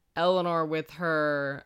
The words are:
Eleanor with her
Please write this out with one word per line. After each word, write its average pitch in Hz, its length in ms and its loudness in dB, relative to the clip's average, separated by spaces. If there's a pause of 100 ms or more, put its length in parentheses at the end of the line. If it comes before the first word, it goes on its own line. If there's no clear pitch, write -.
(160)
Eleanor 170 500 2
with 156 260 -4
her 147 760 -2